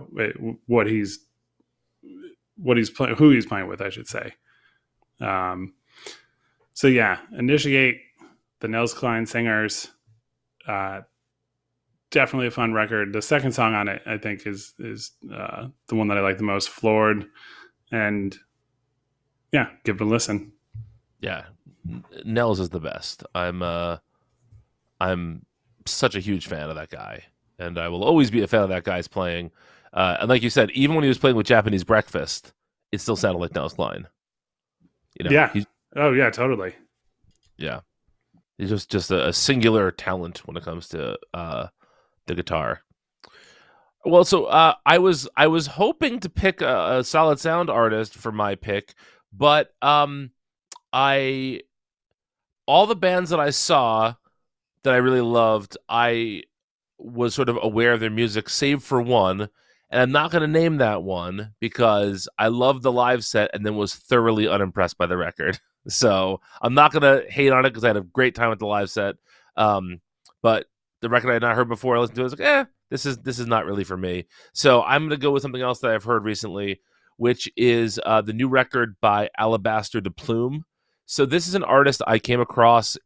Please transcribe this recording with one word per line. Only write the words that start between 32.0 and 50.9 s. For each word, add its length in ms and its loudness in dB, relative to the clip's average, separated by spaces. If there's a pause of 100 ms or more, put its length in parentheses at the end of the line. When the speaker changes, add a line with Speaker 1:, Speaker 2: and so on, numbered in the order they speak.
Speaker 2:
it 80 -6
still 160 -2
sounded 220 0
like 160 -6
Nels 180 -6
Cline. 340 -8 (1120)
You 60 -8
know, 60 -2
Speaker 1:
Yeah. 240 6
Speaker 2:
he's 100 0 (340)
Speaker 1:
Oh, 140 2
yeah, 160 2
totally. 460 -4 (800)
Speaker 2:
Yeah. 240 -8 (800)
He's 100 -6
just, 220 -4
just 200 -2
a, 180 0
a 40 0
singular 580 2
talent 560 -8
when 120 -14
it 40 -10
comes 260 -12
to, 300 -8 (140)
uh, 360 -8 (580)
the 80 -6
guitar. 480 -4 (1200)
Well, 220 6
so, 180 2
uh, 300 6 (100)
I 140 6
was, 280 2 (120)
I 80 6
was 220 0
hoping 520 -2
to 80 -10
pick 320 -2
a, 380 0
a 60 -2
Solid 340 2
Sound 320 -2
artist 440 0
for 160 -10
my 260 -2
pick, 360 -8 (400)
but, 380 2 (100)
um, 520 0 (600)